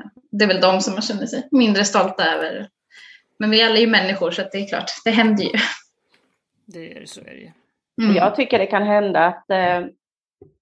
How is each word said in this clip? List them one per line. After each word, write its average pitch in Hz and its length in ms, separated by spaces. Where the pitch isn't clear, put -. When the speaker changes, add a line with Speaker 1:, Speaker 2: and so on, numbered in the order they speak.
Speaker 1:
det 208 140
är 214 40
väl 180 120
de 190 200
som - 140
man 214 80
känner - 240
sig 262 240
mindre 214 340
stolta 190 400
över. 160 340
Men 214 120
vi 214 120
alla 220 140
är 220 40
ju 233 60
människor, 190 440
så 190 120
att - 100
det 196 60
är 202 100
klart, - 220
det 226 60
händer 214 340
ju. - 60
Speaker 2:
Det 170 320
är, - 80
så - 140
är - 40
det - 160
ju. 165 100
Speaker 1:
Mm. 202 140
Speaker 3:
Jag 196 200
tycker 254 220
det 196 80
kan 202 160
hända 208 440
att, 180 240
eh, 180 340